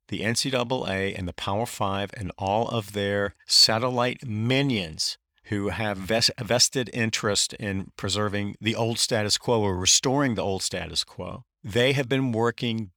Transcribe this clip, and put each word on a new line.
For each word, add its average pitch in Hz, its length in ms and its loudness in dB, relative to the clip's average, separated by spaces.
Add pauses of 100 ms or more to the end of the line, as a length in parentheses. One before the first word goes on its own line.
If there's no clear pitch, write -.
the 95 160 -6
N 113 120 0
C - 140 -2
double 123 380 -2
A 95 260 0
and 92 140 -6
the 85 60 -6
Power 101 320 -2
Five 98 500 -2
and 95 220 -8
all 101 320 0
of 101 240 -4
their 101 420 -2 (100)
satellite 123 800 4
minions 110 920 0 (280)
who 101 220 -2
have 101 300 -2
ves-, 110 420 2
vested 120 540 2
interest 113 600 0
in 98 440 -4
preserving 101 640 -2
the 107 140 2
old 113 240 0
status 107 380 0
quo 117 240 2
or 98 140 2
restoring 127 600 2
the 92 80 -2
old 95 180 -2
status 85 420 -4
quo, 92 400 -12 (180)
they 120 300 2
have 135 160 0
been 135 240 2
working 113 640 0